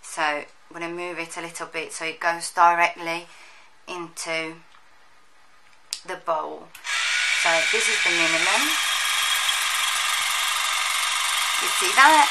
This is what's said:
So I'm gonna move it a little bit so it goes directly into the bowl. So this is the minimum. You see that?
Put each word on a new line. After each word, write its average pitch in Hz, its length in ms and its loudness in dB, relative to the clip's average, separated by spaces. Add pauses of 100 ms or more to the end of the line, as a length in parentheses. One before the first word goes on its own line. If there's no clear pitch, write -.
So - 220 -6
I'm 147 240 -2 (260)
gonna 170 160 -8
move 175 300 -8
it 165 180 -10
a 170 60 -10
little 170 240 -10
bit 160 260 -8
so 165 140 -8
it 160 120 -8
goes 170 320 -2
directly 170 760 2 (600)
into 165 680 -8 (1500)
the 180 100 -8
bowl. - 520 -6 (760)
So 170 80 2 (220)
this 226 160 2
is 208 160 0
the 185 60 2
minimum. 170 580 2 (3000)
You 359 160 0
see 370 160 0
that? 294 380 8